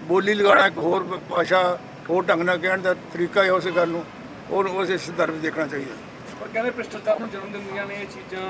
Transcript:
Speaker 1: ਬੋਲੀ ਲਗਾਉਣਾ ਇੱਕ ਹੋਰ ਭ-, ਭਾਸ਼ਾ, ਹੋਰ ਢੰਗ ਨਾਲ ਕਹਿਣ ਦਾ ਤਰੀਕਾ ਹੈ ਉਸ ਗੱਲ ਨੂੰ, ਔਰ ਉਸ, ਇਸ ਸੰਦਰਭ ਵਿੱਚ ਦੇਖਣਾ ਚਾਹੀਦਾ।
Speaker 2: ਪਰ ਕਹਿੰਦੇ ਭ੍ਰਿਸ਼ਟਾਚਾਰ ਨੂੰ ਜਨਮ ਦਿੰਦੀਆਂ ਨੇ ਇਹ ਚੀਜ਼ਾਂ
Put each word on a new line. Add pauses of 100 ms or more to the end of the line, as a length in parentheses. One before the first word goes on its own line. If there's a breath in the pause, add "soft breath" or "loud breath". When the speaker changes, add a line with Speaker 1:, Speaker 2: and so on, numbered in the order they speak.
Speaker 1:
ਬੋਲੀ
ਲਗਾਉਣਾ
ਇੱਕ
ਹੋਰ
ਭ-, (100)
ਭਾਸ਼ਾ, (300)
ਹੋਰ
ਢੰਗ
ਨਾਲ
ਕਹਿਣ
ਦਾ
ਤਰੀਕਾ
ਹੈ
ਉਸ
ਗੱਲ
ਨੂੰ, (480)
ਔਰ
ਉਸ,
ਇਸ
ਸੰਦਰਭ
ਵਿੱਚ
ਦੇਖਣਾ
ਚਾਹੀਦਾ। (480)
Speaker 2:
ਪਰ
ਕਹਿੰਦੇ
ਭ੍ਰਿਸ਼ਟਾਚਾਰ
ਨੂੰ
ਜਨਮ
ਦਿੰਦੀਆਂ
ਨੇ
ਇਹ
ਚੀਜ਼ਾਂ